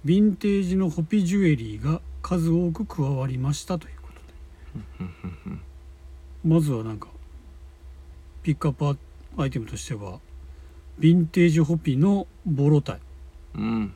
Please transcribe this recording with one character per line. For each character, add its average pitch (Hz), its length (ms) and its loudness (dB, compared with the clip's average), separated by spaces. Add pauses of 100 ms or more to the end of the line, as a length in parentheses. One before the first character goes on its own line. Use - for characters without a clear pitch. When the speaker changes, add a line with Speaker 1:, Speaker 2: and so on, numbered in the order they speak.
Speaker 1:
ヴ 170 120 4
ィ 208 140 6
ン 185 60 -2
テ 208 100 -4
ー 196 160 2
ジ 185 140 0
の 190 120 2
ホ 160 140 -2
ピ 202 220 2
ジ 180 100 0
ュ 196 100 4
エ 151 120 6
リ 107 200 -8
ー 110 60 -8
が 156 160 0 (220)
数 165 300 0
多 170 200 2
く 202 140 -4
加 - 180 -6
わ 135 240 0
り 127 100 -4
ま 131 140 -2
し - 140 -6
た 185 120 -4
と - 120 -12
い - 20 -16
う - 100 -14
こ - 60 -20 (680)
と - 60 -12
で。 - 60 -14 (120)
Speaker 2:
ふ 95 60 -10
ん 92 60 -8
ふ - 180 -14
ん 90 40 -8 (120)
ふ - 60 -12
ん - 100 -12 (800)
ふ 165 60 0
ん。 160 40 6
Speaker 1:
ま 165 100 6
ず 147 100 -2
は 110 140 -4
な 113 80 -6
ん 104 40 -10
か、 - 120 -16 (1300)
ピ 160 100 -2
ッ 143 40 2
ク 156 140 -2
ア - 20 0
ッ - 20 -6
プ 143 240 -2 (400)
ア - 80 0
イ - 40 -2
テ 127 100 -6
ム 110 60 -6
と 110 100 -12
し - 100 -10
て 123 100 -6
は、 98 260 -12 (800)
ヴ 160 100 8
ィ 180 120 8
ン 160 40 0
テ 175 200 4
ー - 20 6
ジ 160 100 4
ホ 160 180 2
ピ 135 200 0
の 196 300 4 (180)
ボ 143 240 2
ロ 151 100 6
タ 113 140 -4
イ。 85 60 -12 (560)
Speaker 2:
う - 60 -8
ん。 110 340 -2